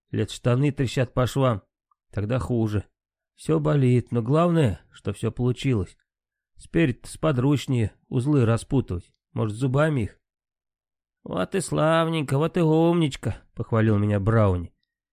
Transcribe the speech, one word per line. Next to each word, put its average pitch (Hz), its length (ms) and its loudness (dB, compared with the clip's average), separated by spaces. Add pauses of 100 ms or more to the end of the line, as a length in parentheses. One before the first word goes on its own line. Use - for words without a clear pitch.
(100)
лет 107 200 -2
штаны 131 420 0
трещат 131 400 -2
по 127 140 0
швам. 127 360 0 (500)
Тогда 104 260 -4
хуже. 110 460 -2 (500)
Все 156 240 -2
болит, 135 540 2
но 120 100 0
главное, 156 580 2 (120)
что - 200 -8
все 110 200 -6
получилось. 123 640 -2 (640)
Теперь-то - 500 -2
сподручнее 127 840 0 (160)
узлы 135 360 0
распутывать. 113 680 -2 (220)
Может, 110 240 -4
зубами 135 460 0
их? - 180 -8 (1040)
«Вот 180 300 -6
и 196 60 -2
славненько, 160 760 -2
вот 160 200 -2
и 185 40 0
умничка», 160 800 0 (120)
похвалил 110 420 2
меня 104 240 0
Брауни. 98 540 2 (380)